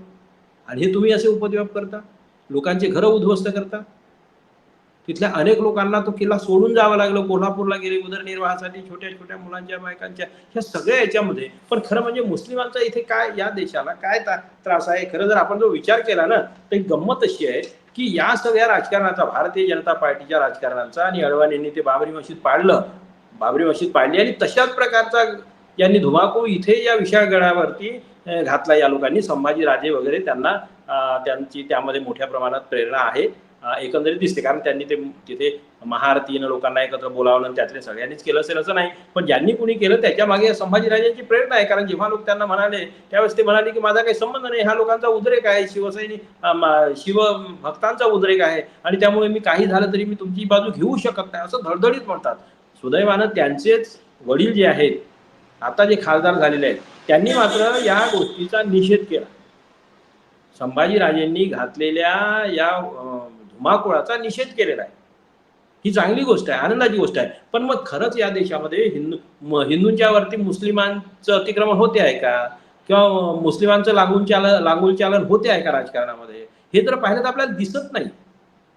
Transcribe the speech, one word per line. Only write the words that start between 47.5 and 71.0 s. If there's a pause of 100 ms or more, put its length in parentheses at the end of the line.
उद्रेक
आहे, (220)
आणि
त्यामुळे
मी
काही
झालं
तरी
मी
तुमची
बाजू
घेऊ
शकत
नाही,"
असं
धडधडीत
म्हणतात. (400)
सुदैवानं
त्यांचेच (260)
वडील
जे
आहेत, (680)
आता
जे
खासदार
झालेले
आहेत, (300)
त्यांनी
मात्र
या (180)
गोष्टीचा
निषेध
केला. (1300)
संभाजीराजेंनी
घातलेल्या
या,
अ, (260)
धुमाकुळाचा
निषेध (100)
केलेला
आहे. (920)
ही
चांगली
गोष्ट
आहे,
आनंदाची
गोष्ट
आहे. (240)
पण
मग
खरंच
या
देशामध्ये
हिंदू, (240)
म-,
हिंदूंच्या
वरती
मुस्लिमांचं